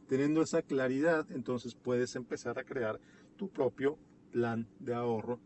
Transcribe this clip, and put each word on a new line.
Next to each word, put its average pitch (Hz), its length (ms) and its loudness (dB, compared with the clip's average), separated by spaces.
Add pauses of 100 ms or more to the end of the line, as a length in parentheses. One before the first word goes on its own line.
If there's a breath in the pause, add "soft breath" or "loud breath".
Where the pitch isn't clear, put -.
Teniendo 147 340 4
esa 160 200 2
claridad, 143 680 2
entonces 123 420 -4
puedes 123 420 0
empezar 123 440 -6
a 127 60 -8
crear 120 340 -2 (380 loud breath)
tu 190 120 -6
propio 135 480 0 (340)
plan 117 360 0 (120)
de 120 140 -4
ahorro, 117 520 -2